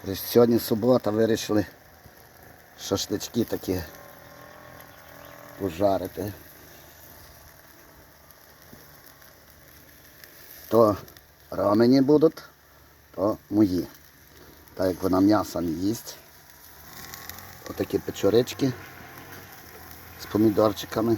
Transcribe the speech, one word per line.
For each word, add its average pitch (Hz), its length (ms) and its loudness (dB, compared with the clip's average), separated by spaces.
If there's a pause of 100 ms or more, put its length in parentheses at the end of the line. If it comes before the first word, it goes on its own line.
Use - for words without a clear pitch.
(140)
Сьогодні 117 440 4
субота, 117 520 0
вирішили 107 560 0 (1120)
шашлички - 640 -4
такі 92 360 -6 (1800)
пожарити. 95 720 -4 (4000)
То 107 280 6 (540)
ромені 113 500 4
будуть, 151 420 4 (720)
то 101 240 -2 (120)
мої. 92 360 2 (880)
Так 92 140 -2
як 85 140 -4
вона 92 180 0
м'яса 98 400 2
не 87 100 -4
їсть. 95 460 -6 (1500)
Отакі 98 280 -4
печорички 120 720 0 (1500)
з - 40 -16
помідорчиками. 107 920 0